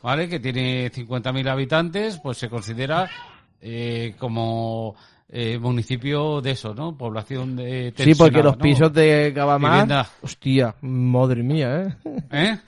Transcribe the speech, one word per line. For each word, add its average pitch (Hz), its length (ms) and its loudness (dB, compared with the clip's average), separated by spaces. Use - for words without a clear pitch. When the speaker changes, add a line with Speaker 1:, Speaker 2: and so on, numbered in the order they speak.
Speaker 1:
¿vale? 156 260 0
Que 170 120 -6
tiene 127 500 -2
cincuenta 123 420 -6
mil 131 160 -2
habitantes, 165 680 -2
pues 135 220 -8
se 117 100 -8
considera, 123 580 -4
eh, 117 560 -8
como, 113 800 -4
eh, 117 300 -6
municipio 135 840 -2
de 131 100 -4
eso, 113 220 -8
¿no? 151 240 -10
Población 127 580 -8
de 123 400 -6
Speaker 2:
Sí, 147 200 8
porque 156 180 8
Speaker 1:
tensionada, 151 100 6
Speaker 2:
los 139 140 4
Speaker 1:
¿no? - 60 -2
Speaker 2:
pisos 147 300 4
de 151 380 4
Gavamar, 143 400 2
Speaker 1:
Vivienda. 175 380 2
Speaker 2:
hostia, 131 580 0
madre 127 600 2
mía, 143 400 0
¿eh? 190 120 -6
Speaker 1:
¿Eh? 196 260 0